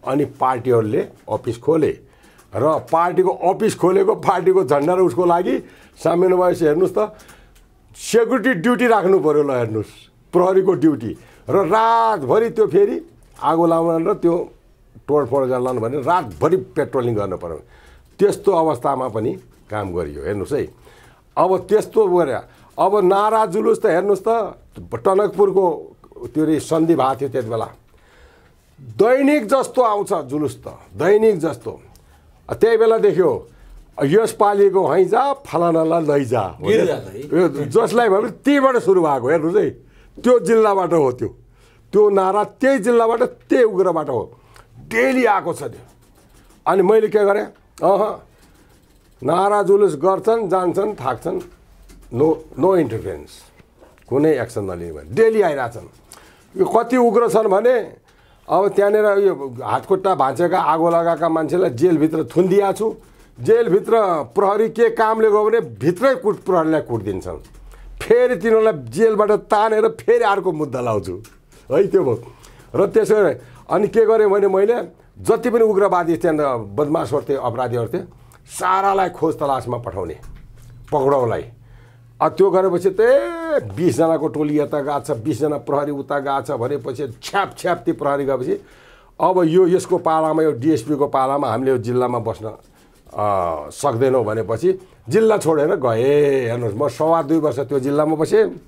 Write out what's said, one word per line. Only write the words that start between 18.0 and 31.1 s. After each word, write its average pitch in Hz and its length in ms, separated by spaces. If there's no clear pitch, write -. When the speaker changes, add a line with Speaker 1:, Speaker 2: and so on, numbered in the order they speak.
Speaker 1:
त्यस्तो 196 340
अवस्थामा 139 560
पनि 113 240
काम 101 220
गरियो। 73 320
हेर्नुहोस् 98 280
है, 123 160
अब 185 200
त्यस्तो 208 480
गरे, 175 260
अब 196 260
नारा 214 420
जुलुस 220 360
त 220 40
हेर्नुहोस् 190 420
त, 220 260
टनकपुरको 185 1120
त्यो 156 100
रे 156 160
सन्धि 165 340
भएको 131 260
थियो 139 80
त्यति 123 200
बेला, 113 200
दैनिक 247 680
जस्तो 254 360
आउँछ 208 300
जुलुस 147 540
त, - 120
दैनिक 208 420